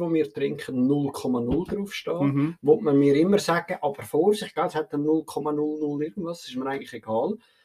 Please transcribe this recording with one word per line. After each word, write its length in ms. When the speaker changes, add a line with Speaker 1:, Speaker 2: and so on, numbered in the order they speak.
Speaker 1:
wir 200
trinken, 540
null 240
Komma 280
null 280
draufstehen, 680
Speaker 2:
Mhm. 280
Speaker 1:
will 200
man 160
mir 180
immer 220
sagen, 440
aber 200
Vorsicht, 540
gell, 100
es 100
hat 160
dann 120
null 200
Komma 280
null 280
null 240
irgendwas, 440
ist 80
mir 120
eigentlich 260
egal. 440